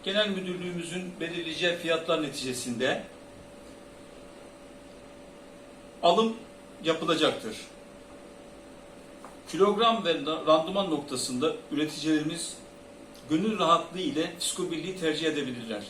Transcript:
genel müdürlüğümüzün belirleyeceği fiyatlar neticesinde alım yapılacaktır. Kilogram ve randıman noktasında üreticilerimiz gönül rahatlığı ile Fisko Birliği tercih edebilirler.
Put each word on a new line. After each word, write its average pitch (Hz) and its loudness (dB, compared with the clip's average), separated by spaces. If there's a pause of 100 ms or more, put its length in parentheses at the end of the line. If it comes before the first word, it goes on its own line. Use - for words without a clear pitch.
genel 202 2
müdürlüğümüzün 180 -4
belirleyeceği 165 -2
fiyatlar 160 2
neticesinde 127 -2 (3000)
alım 226 6 (480)
yapılacaktır. 156 2 (1900)
Kilogram 208 6
ve 165 4 (120)
randıman 160 4
noktasında 139 0 (160)
üreticilerimiz 156 0 (720)
gönül 190 2
rahatlığı 165 4
ile 160 0
Fisko 160 -2
Birliği 175 -4
tercih 160 2
edebilirler. 117 -2